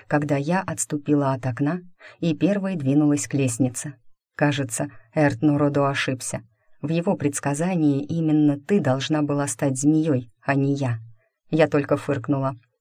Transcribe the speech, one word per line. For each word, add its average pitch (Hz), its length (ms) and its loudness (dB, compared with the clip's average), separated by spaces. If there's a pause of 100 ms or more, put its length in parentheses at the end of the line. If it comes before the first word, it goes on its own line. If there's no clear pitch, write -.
когда 147 280 0
я 160 240 -2
отступила 147 720 -2
от 127 140 -4
окна 143 340 -2 (380)
и 170 160 0
первой 190 400 0
двинулась 143 540 2
к - 60 -8
лестнице. 131 600 -2 (400)
«Кажется, 143 540 -2 (260)
Эрт 143 280 2
Нуродо 143 460 2
ошибся. 135 540 -6 (400)
В 147 60 -4
его 170 260 0
предсказании 147 920 0
именно 151 540 2
ты 202 220 2
должна 139 420 0
была 143 240 -2
стать 135 320 -2
змеей, 151 540 2 (120)
а 139 120 2
не 139 180 2
я». 127 240 -2 (520)
Я 156 180 4
только 147 280 0
фыркнула. 135 600 -4 (240)